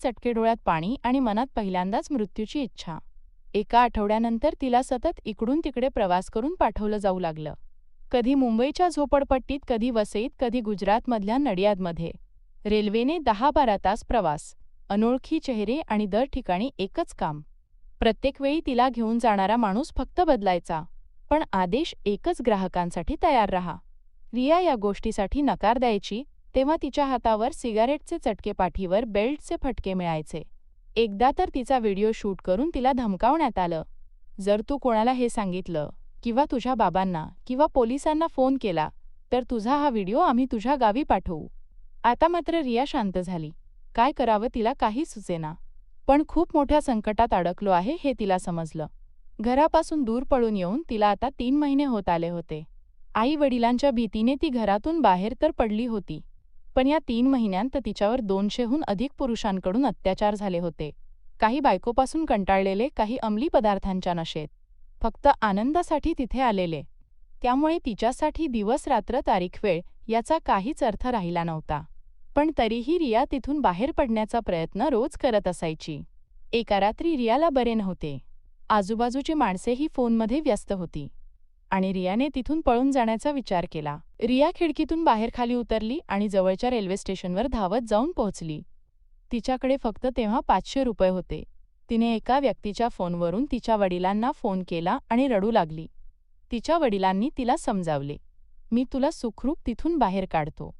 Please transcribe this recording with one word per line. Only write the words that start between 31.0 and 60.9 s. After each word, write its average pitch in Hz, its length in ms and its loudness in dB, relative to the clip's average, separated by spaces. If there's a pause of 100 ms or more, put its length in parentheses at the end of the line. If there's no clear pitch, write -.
तर 370 160 2
तिचा 262 240 0
व्हिडिओ 214 360 2
शूट 196 260 -4
करून 233 340 0
तिला 262 180 2
धमकावण्यात 240 640 2
आलं, 170 240 0 (580)
"जर 208 280 2
तू 285 100 -2
कोणाला 233 340 2
हे 247 160 0
सांगितलं 180 640 -4 (340)
किंवा 233 260 2
तुझ्या 254 240 0
बाबांना 185 540 0 (180)
किंवा 262 200 2
पोलिसांना 294 600 0
फोन 269 340 2
केला, 165 280 0 (440)
तर 254 100 2
तुझा 240 340 0
हा 294 120 2
व्हिडिओ 214 300 0
आम्ही 269 340 4
तुझ्या 240 240 0
गावी 240 260 2
पाठवू." 185 440 -2 (580)
आता 240 240 4
मात्र 339 260 0
रिया 254 320 0
शांत 202 320 -2
झाली. 175 320 -6 (440)
काय 262 180 4
करावं 220 420 2
तिला 233 180 0
काही 247 320 -2
सुचेना. 170 500 -8 (520)
पण 294 220 6
खूप 330 260 2
मोठ्या 294 280 4
संकटात 220 520 2
अडकलो 185 360 0
आहे 190 340 2
हे 277 140 2
तिला 190 200 2
समजलं. 165 480 -6 (540)
घरापासून 302 640 2
दूर 233 200 0
पळून 233 340 2
येऊन 190 340 -2
तिला 208 160 2
आता 208 220 2 (100)
तीन 254 180 0
महिने 285 280 2
होत 214 240 0
आले 170 200 0
होते. 165 360 -8 (500)
आई-वडिलांच्या 247 760 2
भीतीने 226 520 2
ती 330 60 2
घरातून 240 520 0
बाहेर 208 420 4
तर 311 80 4
पडली 226 360 0
होती, 185 340 -6 (540)
पण 262 120 4
या 302 120 4 (100)
तीन 240 180 2
महिन्यांत 233 500 0 (100)
तिच्यावर 214 340 0
दोनशेहून 208 640 -2
अधिक 208 340 -2
पुरुषांकडून 220 680 0
अत्याचार 208 480 0
झाले 190 240 -2
होते. 160 320 -6 (500)